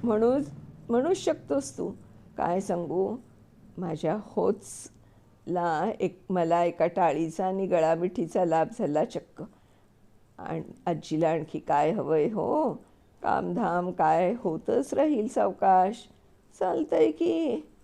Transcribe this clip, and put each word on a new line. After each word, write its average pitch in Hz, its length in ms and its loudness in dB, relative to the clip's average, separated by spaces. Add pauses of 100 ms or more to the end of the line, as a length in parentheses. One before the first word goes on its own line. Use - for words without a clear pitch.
म्हणूच, 240 460 2 (400)
म्हणूच 269 280 2
शकतोस - 600 -2
तू. 175 140 -6 (460)
काय 175 220 0
सांगू, 190 560 -2 (640)
माझ्या 170 460 -2
होचला - 1800 -4
एक, 185 300 -4
मला 170 340 2
एका 170 240 2
टाळीचा 165 600 0
आणि 190 200 -2
गळामिठीचा 170 800 2
लाभ 160 220 2 (120)
झाला 151 260 0
चक्क." - 380 -12 (960)
आणि 160 240 -8 (240)
आजीला 160 440 0
आणखी 160 300 -2
काय 147 320 2
हवंय 151 340 2
हो? 220 480 0 (500)
कामधाम 180 680 0
काय 175 480 2
होतच 220 540 -2
राहील 285 340 2
सावकाश. 196 840 2 (500)
चालतंय 320 520 2
की. 330 560 -2 (160)